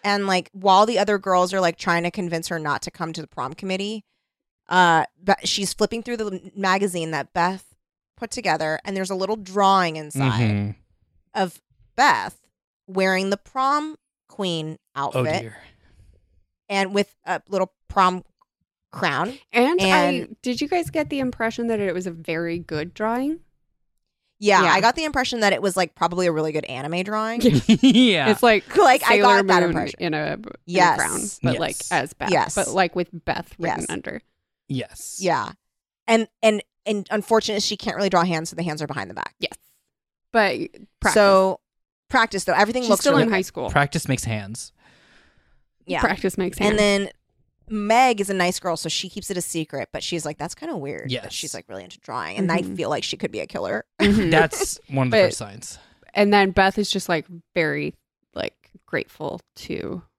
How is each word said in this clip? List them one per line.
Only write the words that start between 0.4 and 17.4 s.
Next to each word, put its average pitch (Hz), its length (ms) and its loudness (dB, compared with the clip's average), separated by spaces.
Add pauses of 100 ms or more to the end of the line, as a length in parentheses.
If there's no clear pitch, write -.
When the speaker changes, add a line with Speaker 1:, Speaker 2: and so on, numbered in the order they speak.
Speaker 1:
while 196 320 6
the 226 140 0
other 208 180 2
girls 185 360 2
are, 190 60 0
like, 175 180 2
trying 170 260 0
to 175 80 -2
convince 170 380 -6
her 170 100 -4
not 147 240 -4
to - 80 -12
come 165 220 -8
to 160 80 -10
the 143 60 -14
prom 127 280 -8
committee, 196 480 -6 (680)
uh, 170 360 6 (160)
but 185 260 0
she's - 260 -4
flipping 226 300 -2
through 240 140 -6
the 214 100 -6
m-, 190 280 -10
magazine 185 560 0
that 143 220 -6
Beth 180 400 -2 (420)
put 226 160 -12
together, 156 540 -2
and 196 100 -6
there's 190 140 -4
a 196 60 -4
little 190 200 -2
drawing 190 600 2
inside 135 440 -2
Speaker 2:
Mm-hmm. 104 300 0 (640)
Speaker 1:
of 190 260 -2 (380)
Beth 180 420 2 (480)
wearing 190 440 0
the 196 60 0
prom 294 580 -2 (340)
queen 160 480 -6 (180)
Speaker 2:
Oh, 139 120 -4
Speaker 1:
outfit 151 340 -2
Speaker 2:
dear. - 160 -16 (1120)
Speaker 1:
and 196 240 -2
with 202 220 -2 (100)
a 185 240 -4